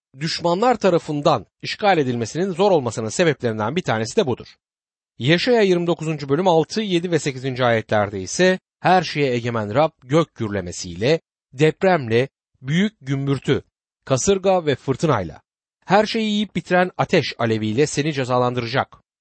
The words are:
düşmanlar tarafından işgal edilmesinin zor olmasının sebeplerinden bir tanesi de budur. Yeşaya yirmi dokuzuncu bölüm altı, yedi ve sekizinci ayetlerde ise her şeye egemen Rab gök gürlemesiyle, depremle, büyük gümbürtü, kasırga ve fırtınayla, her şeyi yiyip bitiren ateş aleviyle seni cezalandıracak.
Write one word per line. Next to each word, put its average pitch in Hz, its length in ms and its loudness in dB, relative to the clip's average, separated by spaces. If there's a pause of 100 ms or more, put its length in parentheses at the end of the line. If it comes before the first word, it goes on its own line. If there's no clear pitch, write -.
(200)
düşmanlar 175 560 0
tarafından 151 680 0 (160)
işgal 196 360 0
edilmesinin 131 540 -2
zor 190 200 2
olmasının 117 380 0
sebeplerinden 120 680 -2
bir 180 60 -2
tanesi 113 340 -4
de 196 120 2
budur. - 200 -6 (680)
Yeşaya 175 440 2
yirmi 175 260 2
dokuzuncu 156 420 -4
bölüm 165 180 0
altı, 165 340 2
yedi 180 300 -2
ve 151 80 2
sekizinci 131 460 -4
ayetlerde 104 560 0
ise 185 380 0 (200)
her 175 240 4
şeye 139 300 -2
egemen 113 420 -4
Rab 156 160 2 (120)
gök 143 320 0
gürlemesiyle, 101 840 -4 (320)
depremle, 135 760 2 (320)
büyük 170 400 -2
gümbürtü, 139 640 -2 (420)
kasırga 185 600 0
ve 139 100 2
fırtınayla, 110 640 -2 (440)
her 208 200 4
şeyi 220 260 -2
yiyip 208 240 -2
bitiren 180 420 0
ateş 139 400 0
aleviyle 113 500 0
seni 151 260 -2
cezalandıracak. 123 840 -2 (240)